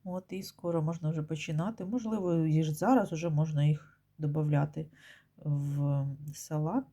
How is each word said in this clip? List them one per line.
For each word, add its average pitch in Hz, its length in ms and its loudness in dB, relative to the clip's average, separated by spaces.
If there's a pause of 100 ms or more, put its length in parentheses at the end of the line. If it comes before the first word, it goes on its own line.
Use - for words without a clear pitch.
От 180 200 -6
і 185 140 -6
скоро 170 380 -2
можна 165 280 -2
вже 156 140 -2
починати. 160 600 -4
Можливо, 214 500 0
і 160 280 4
ж 156 100 0
зараз 226 400 4
уже 165 160 -2
можна 151 360 2
їх - 340 0 (180)
добавляти 151 680 0 (520)
в 143 680 0 (280)
салат, 160 600 -2